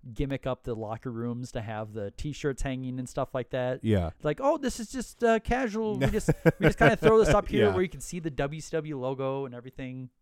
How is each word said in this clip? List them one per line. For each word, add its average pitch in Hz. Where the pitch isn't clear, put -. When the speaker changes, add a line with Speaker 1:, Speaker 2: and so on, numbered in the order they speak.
Speaker 1:
gimmick 139
up 127
the 123
locker 110
rooms 120
to 123
have 110
the 101
T-shirts 143
hanging 131
and 127
stuff -
like 127
that. 127
Speaker 2:
Yeah. 95
Speaker 1:
Like, 151
"Oh, 294
this 277
is 226
just, 247
uh, 226
casual. 220
We 135
just, 196
Speaker 2:
<laughs> 165
Speaker 1:
we 165
just 147
kinda 196
throw 220
this 190
up -
here 139
Speaker 2:
Yeah. 98
Speaker 1:
where 185
you 190
can 135
see -
the 160
W 143
C -
W 151
logo 135
and 123
everything." 127